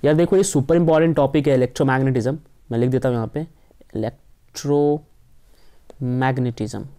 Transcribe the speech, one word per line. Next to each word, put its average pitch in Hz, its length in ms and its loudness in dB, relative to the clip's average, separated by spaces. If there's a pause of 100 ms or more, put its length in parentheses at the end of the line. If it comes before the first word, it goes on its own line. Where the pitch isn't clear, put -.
यार 147 100 2
देखो, 170 240 2
ये 196 60 4
सुपर 151 320 0
इंपॉर्टेंट 165 400 2
टॉपिक 143 320 0
है 139 60 2
इलेक्ट्रोमैग्नेटिज्म। 131 840 0 (340)
मैं 117 80 -2
लिख 123 100 2
देता 131 200 0
हूँ 123 60 -2
यहाँ 110 180 -4
पे 156 120 -6 (500)
इलेक्ट्रोमैग्नेटिज्म। 127 3000 -6 (140)